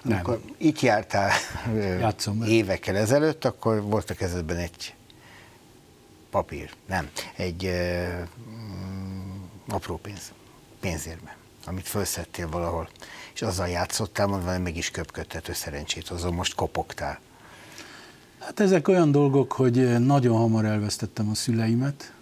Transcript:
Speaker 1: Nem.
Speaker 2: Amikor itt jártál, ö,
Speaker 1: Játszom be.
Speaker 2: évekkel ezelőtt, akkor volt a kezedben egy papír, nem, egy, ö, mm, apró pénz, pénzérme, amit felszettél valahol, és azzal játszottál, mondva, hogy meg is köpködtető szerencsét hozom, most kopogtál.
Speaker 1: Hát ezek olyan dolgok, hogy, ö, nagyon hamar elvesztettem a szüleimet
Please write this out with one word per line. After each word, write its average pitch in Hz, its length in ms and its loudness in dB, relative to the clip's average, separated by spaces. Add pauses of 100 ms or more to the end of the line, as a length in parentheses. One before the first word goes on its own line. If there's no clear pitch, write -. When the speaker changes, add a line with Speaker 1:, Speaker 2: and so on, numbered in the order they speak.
Speaker 1:
Nem. 123 120 0
Speaker 2:
Amikor 101 280 -2 (160)
itt 151 220 2
jártál, 104 520 4 (420)
ö, 98 260 0
Speaker 1:
Játszom 107 400 0
be. 113 60 -2
Speaker 2:
évekkel 107 520 2
ezelőtt, 143 480 2
akkor 113 360 0
volt 104 280 -2
a - 40 -6
kezedben 87 440 -4
egy - 380 -8 (1300)
papír, 80 440 -4 (120)
nem, 87 240 -4 (260)
egy, 90 300 -4
ö, 87 420 -2 (420)
mm, 95 880 -10 (300)
apró 92 300 -6
pénz, 98 340 -14 (480)
pénzérme, 82 580 -8 (280)
amit 92 220 -8
felszettél 87 640 -4
valahol, 82 400 -4 (440)
és - 80 -8
azzal 90 260 -2
játszottál, 92 600 -2
mondva, 95 240 -2
hogy 92 100 0
meg 87 160 -4
is 85 140 -4
köpködtető 80 600 -10
szerencsét - 540 -8
hozom, 87 280 -4
most 90 200 -2
kopogtál. - 640 -6 (1200)
Speaker 1:
Hát - 200 -12
ezek 190 280 6
olyan 180 240 8
dolgok, 139 400 6
hogy, 123 260 4
ö, 123 220 6
nagyon 123 380 6
hamar 113 280 4
elvesztettem 107 640 -2
a 110 60 0
szüleimet 117 840 0